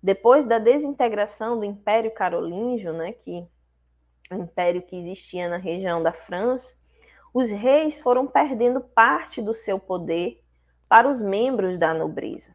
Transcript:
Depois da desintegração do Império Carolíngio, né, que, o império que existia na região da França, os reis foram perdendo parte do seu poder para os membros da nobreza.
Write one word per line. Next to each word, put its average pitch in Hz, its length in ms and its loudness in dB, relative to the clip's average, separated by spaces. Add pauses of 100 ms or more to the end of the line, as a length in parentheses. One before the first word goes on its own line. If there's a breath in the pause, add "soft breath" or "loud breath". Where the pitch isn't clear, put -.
Depois 233 420 4
da 226 140 2
desintegração 233 960 0
do 214 60 -4
Império 208 480 -2
Carolíngio, 185 800 -4
né, 165 220 -8
que, 175 340 -14 (840)
o 180 60 -10
império 180 460 -2
que 180 160 -14
existia 180 500 -8
na 175 80 -4
região 175 480 -4
da 165 80 2
França, 220 640 -6 (580 soft breath)
os 247 160 0
reis 269 520 2
foram 254 260 2
perdendo 262 540 0
parte 254 600 2
do 214 120 -2
seu 196 260 -4
poder 180 640 -4 (460)
para 233 200 8
os 262 120 -2
membros 202 560 0
da 160 160 2
nobreza. 160 600 -6